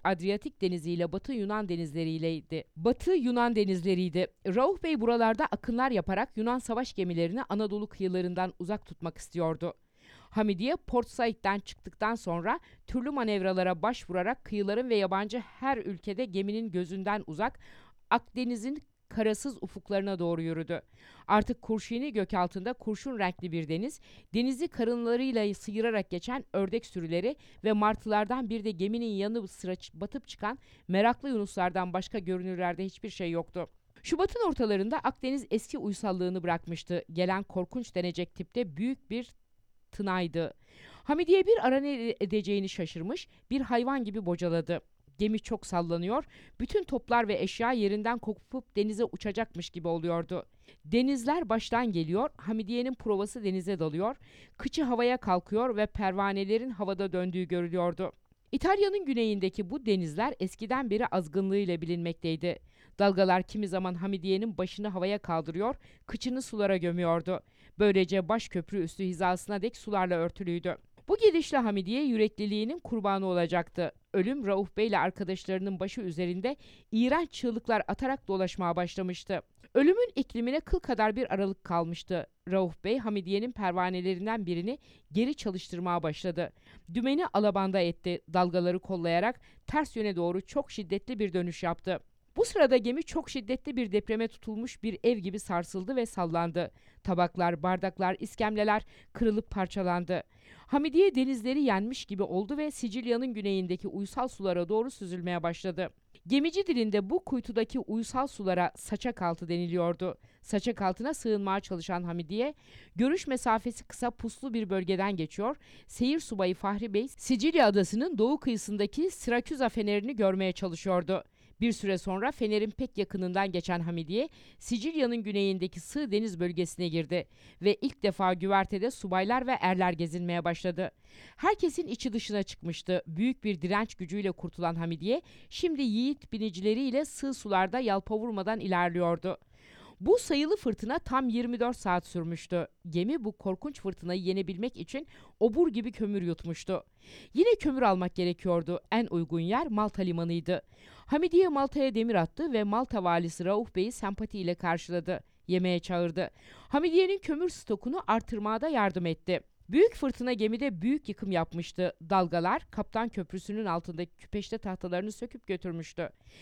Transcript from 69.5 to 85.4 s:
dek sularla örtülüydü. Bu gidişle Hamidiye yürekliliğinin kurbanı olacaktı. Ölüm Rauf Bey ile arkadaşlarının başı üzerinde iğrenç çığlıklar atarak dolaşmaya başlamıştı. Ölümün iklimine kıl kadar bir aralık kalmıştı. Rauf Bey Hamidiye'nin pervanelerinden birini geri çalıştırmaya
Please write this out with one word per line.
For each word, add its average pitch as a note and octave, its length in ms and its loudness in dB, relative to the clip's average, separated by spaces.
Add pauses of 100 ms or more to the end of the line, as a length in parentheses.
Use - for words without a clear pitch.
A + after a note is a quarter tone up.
dek A3+ 140 -4
sularla F#3 380 0
örtülüydü. E3+ 640 -2 (320)
Bu G4+ 80 4
gidişle E4+ 420 6
Hamidiye G#3+ 460 0
yürekliliğinin G#3+ 760 0
kurbanı G3 460 0
olacaktı. E3+ 640 0 (200)
Ölüm G#3+ 340 0
Rauf G3 300 0
Bey G#3+ 100 2
ile G3 120 2
arkadaşlarının F#3 800 -2
başı G3 200 -6
üzerinde F3+ 560 -2 (360)
iğrenç C4 400 4
çığlıklar A3 560 0
atarak C4+ 400 -2
dolaşmaya F#3 480 0
başlamıştı. F3+ 640 -4 (320)
Ölümün F#4+ 420 6
iklimine B3+ 440 -2
kıl - 180 0
kadar G#3+ 380 2
bir B3 180 -2
aralık G3 300 -2
kalmıştı. E3+ 640 -2 (240)
Rauf F#3 340 0
Bey A3 140 0
Hamidiye'nin G#3 540 -2
pervanelerinden F#3 920 0
birini F3 320 -2 (340)
geri A#3+ 220 2
çalıştırmaya F3+ 680 -4